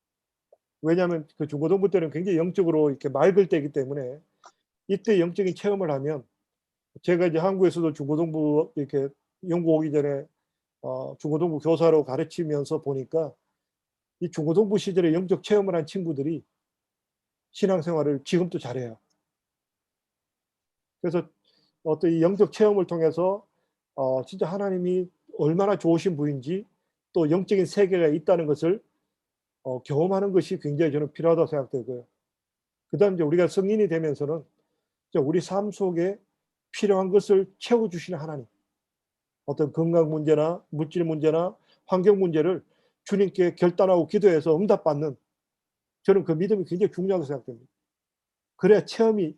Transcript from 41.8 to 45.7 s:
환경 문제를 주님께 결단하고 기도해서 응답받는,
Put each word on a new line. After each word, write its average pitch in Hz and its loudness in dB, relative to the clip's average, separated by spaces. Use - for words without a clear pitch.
환경 190 4
문제를 165 0
주님께 185 0
결단하고 175 2
기도해서 165 4
응답받는, 156 0